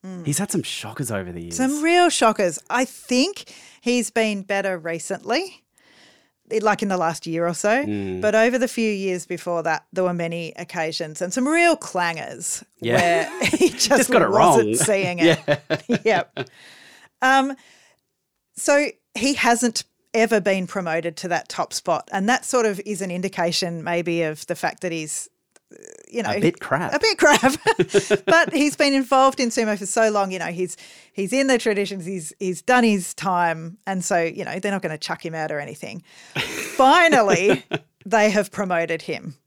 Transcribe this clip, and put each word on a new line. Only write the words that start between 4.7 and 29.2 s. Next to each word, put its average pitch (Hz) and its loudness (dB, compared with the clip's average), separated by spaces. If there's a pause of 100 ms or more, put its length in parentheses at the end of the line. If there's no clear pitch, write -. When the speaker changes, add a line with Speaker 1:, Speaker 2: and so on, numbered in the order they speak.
Speaker 1:
recently, 180 -6 (840)
i-, 214 0
like 208 2
in 214 -2
the 190 0
last 165 -2
year 165 -2
or 170 -2
so. 208 0
Speaker 2:
Mm. 196 -4
Speaker 1:
But 214 2
over 233 4
the 247 0
few 220 -2
years 190 -4
before 170 -4
that, 160 -2
there 185 -2
were 180 0
many 170 -6
occasions 165 -8
and 180 -6
some 254 -2
real 330 4
clangers 170 -6 (160)
Speaker 2:
Yeah. 170 2
Speaker 1:
where - -6
<laughs> - 2
he 339 4
just - -2
Speaker 2:
Just 262 4
got 240 6
it 131 2
Speaker 1:
wasn't 147 6
Speaker 2:
wrong. 107 0
Speaker 1:
seeing 180 0
it. 165 4
Speaker 2:
Yeah. 156 -2
Speaker 1:
<laughs> - -10
Yep. 180 0 (720)
Um, 269 4 (1000)
so 285 2 (260)
he 262 0
hasn't 240 0 (300)
ever 226 2
been 190 -2
promoted 170 -4
to 190 -10
that 170 -4
top - -6
spot. - -2
And 196 -2
that 254 0
sort 240 0
of 202 -2
is 202 -6
an 190 -8
indication 175 -4
maybe 170 -2
of 156 -4
the 170 -6
fact - -6
that 180 -6
he's, 156 -8 (840)
you 233 -6
know, 180 -2
Speaker 2:
A 208 -2
bit 226 2
crap. - -2
Speaker 1:
a 294 0
bit 440 0
crap. 285 6 (220)
<laughs> - 0
Speaker 2:
<laughs> - -8
Speaker 1:
But 330 4
he's 294 2
been 285 2
involved 269 4